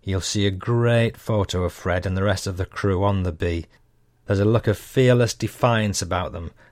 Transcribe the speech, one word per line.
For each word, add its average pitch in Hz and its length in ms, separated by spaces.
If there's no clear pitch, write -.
you'll 95 180
see 101 240
a 98 60
great 117 640
photo 95 480
of 82 80
Fred 90 320
and 92 100
the 95 80
rest 98 240
of 92 80
the 92 100
crew 95 380
on 98 200
the 90 100
Bee. 85 320
There's 101 140
a 101 60
look 113 220
of 104 100
fearless 123 560
defiance 110 680
about 87 300
them, 85 200